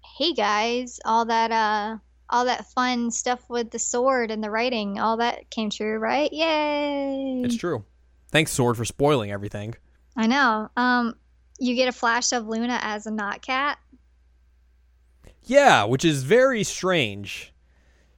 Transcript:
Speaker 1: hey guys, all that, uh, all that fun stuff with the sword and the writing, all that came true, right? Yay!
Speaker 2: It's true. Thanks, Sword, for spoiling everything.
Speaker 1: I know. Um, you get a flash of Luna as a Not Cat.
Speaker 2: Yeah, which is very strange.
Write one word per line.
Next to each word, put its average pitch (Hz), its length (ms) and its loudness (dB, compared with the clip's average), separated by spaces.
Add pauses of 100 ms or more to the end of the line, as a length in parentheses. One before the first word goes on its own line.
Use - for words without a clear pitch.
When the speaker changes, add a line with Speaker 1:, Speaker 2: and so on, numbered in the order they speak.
(180)
Speaker 1:
hey 311 160 0
guys, 233 720 -2
all 226 200 2
that, 226 260 2
uh, 214 460 0 (320)
all 247 160 2
that 240 260 -2
fun 247 400 0
stuff 247 380 -4
with 240 220 -4
the 233 80 -10
sword 247 520 0
and 214 120 -4
the 214 60 -6
writing, 214 500 -2
all 220 180 0
that 233 340 -4
came 214 180 -4
true, 214 280 -4
right? 240 360 0
Yay! 285 1120 -2
Speaker 2:
It's 240 100 -2
true. 151 300 -4 (460)
Thanks, 156 200 2
Sword, 120 260 2
for 120 60 -4
spoiling 131 480 0
everything. 104 440 -8 (420)
Speaker 1:
I 226 100 0
know. 226 480 2
Um, 240 400 2 (440)
you 247 160 0
get 254 120 2
a 247 60 0
flash 240 400 0
of 233 140 -4
Luna 226 340 -2
as 208 240 -6
a 220 60 -8
Not 208 320 -6
Cat. 269 340 -2 (1700)
Speaker 2:
Yeah, 233 420 6
which 123 180 0
is 147 200 2
very 233 420 4
strange. 110 880 -2 (640)